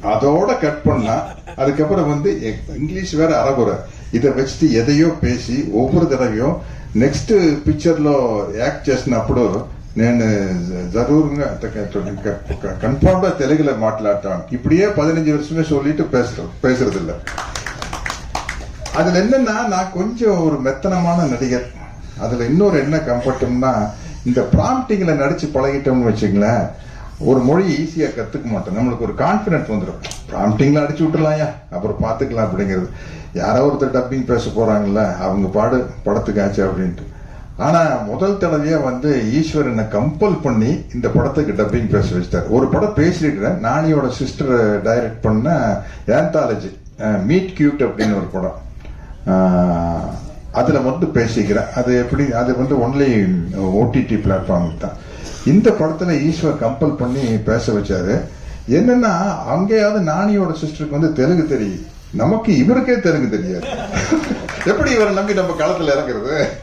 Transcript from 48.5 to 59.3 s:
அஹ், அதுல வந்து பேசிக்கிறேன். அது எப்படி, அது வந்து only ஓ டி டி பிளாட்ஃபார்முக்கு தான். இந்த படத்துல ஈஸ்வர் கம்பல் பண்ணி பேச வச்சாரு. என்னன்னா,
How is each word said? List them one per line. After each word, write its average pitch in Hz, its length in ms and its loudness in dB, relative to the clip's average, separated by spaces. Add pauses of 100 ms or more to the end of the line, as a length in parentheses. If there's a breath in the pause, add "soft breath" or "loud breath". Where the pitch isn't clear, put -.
அஹ், 90 840 2 (420)
அதுல 131 280 2
வந்து 151 260 0
பேசிக்கிறேன். 107 720 0
அது 123 220 2
எப்படி, 127 340 0
அது 120 260 0
வந்து 139 180 0
only 127 520 2 (280)
ஓ 98 360 2
டி 123 80 2
டி 117 160 0
பிளாட்ஃபார்முக்கு 90 600 0
தான். - 300 -10 (380 loud breath)
இந்த 214 240 6
படத்துல 160 640 0
ஈஸ்வர் 156 280 0
கம்பல் 120 340 0
பண்ணி 127 260 -2
பேச 113 500 0
வச்சாரு. 101 500 0 (500 loud breath)
என்னன்னா, 202 720 4